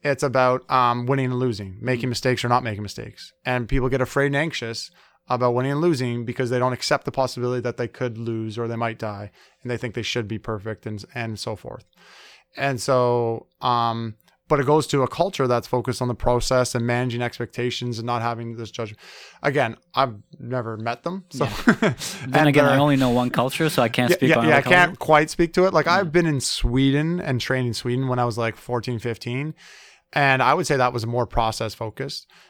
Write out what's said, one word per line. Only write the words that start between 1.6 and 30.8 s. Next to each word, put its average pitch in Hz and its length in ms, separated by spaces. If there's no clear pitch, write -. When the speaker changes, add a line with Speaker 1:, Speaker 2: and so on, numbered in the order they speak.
Speaker 1:
making 123 260
Speaker 2:
Mm. 127 40
Speaker 1:
mistakes 123 340
or 120 40
not 123 140
making 104 220
mistakes. - 480
And 123 240
people 127 200
get 131 120
afraid 139 260
and 143 100
anxious 123 540
about 123 260
winning 131 180
and 143 80
losing 123 440
because 120 260
they 123 100
don't 127 120
accept - 320
the 139 80
possibility 123 500
that 120 140
they 120 120
could 120 300
lose 110 400
or 117 100
they 117 80
might 113 240
die, 104 300
and 123 80
they 120 60
think 117 180
they 117 80
should 110 260
be 107 100
perfect 107 480
and, 104 180
and 113 240
so 110 180
forth. - 280
And 139 240
so, 120 640
um, 117 540
but 147 120
it 131 60
goes 147 220
to 139 140
a 123 60
culture - 380
that's 120 200
focused 123 360
on 123 60
the 120 60
process 123 600
and 120 120
managing 120 360
expectations 120 760
and 117 60
not 120 160
having 117 360
this 113 140
judgment. 110 280
Again, 135 340
I've 127 220
never 120 380
met 117 280
them. 185 260
So 143 160
Speaker 2:
Yeah. - 80
Speaker 1:
<laughs> - 720
Speaker 2:
Then 131 80
Speaker 1:
and 151 140
Speaker 2:
again, 143 180
I 139 60
Speaker 1:
they're 135 80
Speaker 2:
only 143 160
know 131 120
one 123 220
culture, 131 400
so 143 100
I 117 80
can't 120 220
Speaker 1:
Yeah, 113 60
Speaker 2:
speak 131 140
Speaker 1:
yeah, 151 100
Speaker 2:
on 117 80
Speaker 1:
yeah, 143 100
Speaker 2:
other 139 100
Speaker 1:
I - 20
can't 175 200
Speaker 2:
cultures. - 80
Speaker 1:
quite 156 320
speak 170 240
to 180 100
it. 190 80
Like, 156 140
Speaker 2:
Yeah. 170 80
Speaker 1:
I've 185 180
been 170 140
in 147 160
Sweden 139 800
and 127 200
trained 127 280
in 117 60
Sweden 127 340
when 123 100
I 120 80
was, 113 100
like, 113 200
fourteen, 120 420
fifteen, 123 560
and 135 300
I 123 100
would 170 140
say 147 100
that 123 160